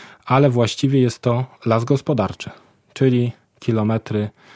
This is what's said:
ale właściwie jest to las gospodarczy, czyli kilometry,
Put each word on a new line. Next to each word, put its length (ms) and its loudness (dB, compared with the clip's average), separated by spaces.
ale 260 2
właściwie 500 0
jest 180 0
to 260 -2
las 180 2
gospodarczy, 680 -2
czyli 400 0
kilometry, 720 -2